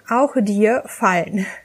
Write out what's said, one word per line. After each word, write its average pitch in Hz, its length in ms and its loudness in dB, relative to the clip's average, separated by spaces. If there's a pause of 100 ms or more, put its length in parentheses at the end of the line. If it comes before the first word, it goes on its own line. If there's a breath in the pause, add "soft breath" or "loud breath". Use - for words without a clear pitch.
auch 262 300 2
dir, 214 480 2
fallen. 190 580 -2 (200 loud breath)